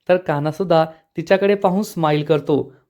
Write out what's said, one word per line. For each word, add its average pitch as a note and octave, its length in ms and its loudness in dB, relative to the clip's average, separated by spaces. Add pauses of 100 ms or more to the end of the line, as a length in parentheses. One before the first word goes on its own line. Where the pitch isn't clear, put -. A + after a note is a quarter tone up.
तर F3+ 80 4
कान्हासुद्धा D#3+ 680 0 (320)
तिच्याकडे G3 380 2
पाहून G3+ 280 0
स्माईल D3+ 400 -2
करतो. D3+ 500 -2 (160)